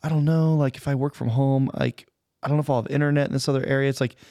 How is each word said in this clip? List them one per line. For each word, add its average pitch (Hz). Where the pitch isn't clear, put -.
I 156
don't 151
know. 160
Like, 143
if -
I 139
work 139
from 123
home, 135
like, -
I -
don't 143
know 151
if 143
I'll 127
have 110
internet 143
in -
this 139
other 135
area." 139
It's 131
like, 127